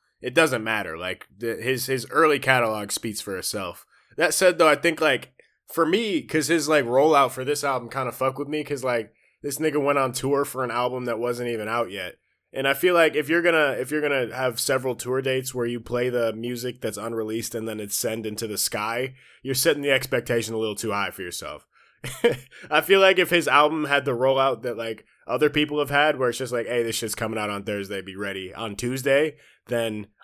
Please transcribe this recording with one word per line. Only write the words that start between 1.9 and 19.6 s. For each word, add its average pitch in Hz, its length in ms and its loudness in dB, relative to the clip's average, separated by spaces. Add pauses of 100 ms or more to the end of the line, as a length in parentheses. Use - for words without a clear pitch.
early 151 260 4
catalog 110 540 0
speaks 107 300 -6
for 95 160 -8
itself. 90 500 -8 (300)
That 165 180 2
said, 180 240 4
though, 160 80 8
I 147 80 8
think, 165 260 2
like, 139 320 0 (400)
for 165 140 2
me, 196 340 0
'cause 127 260 -2
his, 151 220 0
like, 147 160 4
rollout 139 460 6
for 131 120 -8
this 143 200 -2
album 127 260 -2
kinda 127 220 -4
fucked 131 260 -2
with 139 100 -6
me, 151 160 -4
'cause, 139 200 -6
like, 120 300 -2 (280)
this 143 160 -6
nigga 151 260 0
went 143 140 2
on 131 160 0
tour 139 320 0
for 131 180 -6
an 120 80 -4
album 123 340 -2
that 117 140 -2
wasn't 120 300 -2
even 107 180 -4
out 113 220 -2
yet. 92 280 -8 (360)
And 135 160 0
I 139 40 4
feel 180 200 2
like 165 220 4
if 143 120 -2
you're 165 140 2
gonna, 156 360 2
if 127 140 -8
you're 151 100 0
gonna 135 320 0
have 127 280 -2
several 131 340 0
tour 127 260 -2
dates 131 320 -2
where 123 120 -2
you 120 160 -4
play 123 280 -2
the 117 220 0
music 120 480 -6
that's 107 180 -6
unreleased 113 560 -4
and 113 140 -4
then 107 140 -6
it's 104 160 -6
sent 110 280 -4
into 107 220 -6
the 104 100 -6
sky, 117 580 -4 (280)
you're 135 100 -2
setting 147 280 2